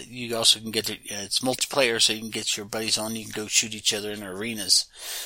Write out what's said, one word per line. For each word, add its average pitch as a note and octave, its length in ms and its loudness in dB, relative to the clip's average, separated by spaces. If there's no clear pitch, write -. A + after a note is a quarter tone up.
you A#2+ 280 -6
also A2+ 240 6
can A2 120 -10
get A2 140 0
to, A2 80 -2
uh, G2+ 300 -8
it's - 160 0
multiplayer, B2 600 2
so A2+ 120 6
you A2 60 -4
can A2+ 100 -8
get G#2+ 280 -2
your G#2 80 -6
buddies A2 320 -2
on, A2 180 -2
you A2 100 -6
can G#2+ 80 -12
go G#2+ 140 -4
shoot A2 280 2
each G#2+ 180 2
other G#2 180 -2
in G#2 120 -8
arenas. G2 600 0